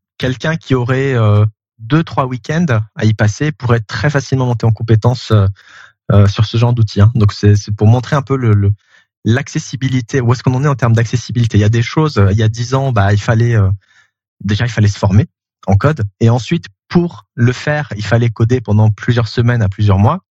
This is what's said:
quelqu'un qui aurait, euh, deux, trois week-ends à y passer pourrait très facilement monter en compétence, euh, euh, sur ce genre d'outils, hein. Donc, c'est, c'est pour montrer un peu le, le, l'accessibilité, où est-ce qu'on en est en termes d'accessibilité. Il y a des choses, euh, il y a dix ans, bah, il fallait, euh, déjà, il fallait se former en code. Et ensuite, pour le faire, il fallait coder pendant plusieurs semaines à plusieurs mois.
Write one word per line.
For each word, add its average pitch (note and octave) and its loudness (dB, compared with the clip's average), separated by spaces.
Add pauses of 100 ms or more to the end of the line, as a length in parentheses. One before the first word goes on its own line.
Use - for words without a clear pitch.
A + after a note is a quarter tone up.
(180)
quelqu'un C3+ -4
qui - -4
aurait, C3 0
euh, G#2+ 2 (320)
deux, D3 0
trois C#3 -4
week-ends D3+ -4 (300)
à G#2 -2
y A2 4
passer A#2 0
pourrait A#2+ -2
très - -4
facilement C3+ -2
monter A#2 -2
en A2 2
compétence, A#2 0
euh, G#2 2 (680)
euh, G2+ 4
sur G#2 0
ce - -4
genre A#2+ 2
d'outils, A2 0
hein. G#2+ 6
Donc, G#2 2
c'est, G2+ 0
c'est G2+ -4
pour G#2 -2
montrer A#2+ 2
un C#3 -2
peu C3+ -2
le, A#2 0
le, G2+ 2 (540)
l'accessibilité, C3 -2
où A#2+ 2
est-ce B2 -2
qu'on B2+ 0
en C3 -2
est D3+ 2
en C#3 0
termes A#2 0
d'accessibilité. A2+ 0
Il G2+ 6
y G#2 2
a G#2+ 2
des A#2 2
choses, D#3 -2
euh, G2 4
il A2 2
y A2+ 0
a A2 2
dix A#2+ -4
ans, C3+ 0
bah, G#2 2
il G2+ 0
fallait, A#2 0
euh, G2 2 (760)
déjà, G#2 -2
il A#2 -4
fallait G#2+ 0
se G2+ -2
former A2 2 (400)
en F#2+ 4
code. C#3 0 (180)
Et A2+ 4
ensuite, B2 -2 (220)
pour - -2
le A#2+ 2
faire, D3+ -4
il G#2+ -8
fallait A#2 2
coder A#2 0
pendant G#2+ 2
plusieurs A#2 -2
semaines A#2+ 0
à F#2+ 0
plusieurs G2+ 2
mois. C#3+ 2